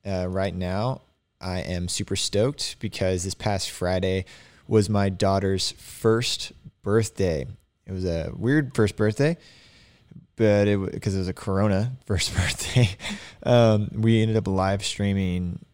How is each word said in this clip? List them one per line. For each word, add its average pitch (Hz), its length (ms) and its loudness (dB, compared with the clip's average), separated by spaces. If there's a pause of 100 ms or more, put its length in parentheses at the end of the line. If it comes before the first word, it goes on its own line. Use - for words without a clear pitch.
Uh, 92 220 -2
right 95 260 -2
now, 95 460 -4 (400)
I 92 200 -6
am 87 280 -4
super - 300 -4
stoked - 640 -2
because 92 440 -2
this 95 100 -6
past - 380 -4
Friday 92 540 -2 (420)
was 107 220 2
my 101 180 2
daughter's 98 640 0
first - 800 -2 (300)
birthday. 98 680 0 (380)
It 95 80 -12
was 92 100 -6
a 82 320 -2
weird 135 400 0
first 104 220 2
birthday, 135 400 2 (1000)
but 104 320 6
it 104 60 4
w-, 95 260 -2
'cause 98 160 -2
it 98 40 0
was 90 100 -2
a 90 40 -6
corona 101 680 0
<laughs> - 60 -20
first - 300 -2
birthday. - 540 2 (540)
Um, 113 500 4
we 113 280 4
ended 110 140 0
up 107 100 2
live 98 380 0
streaming 90 760 -2 (140)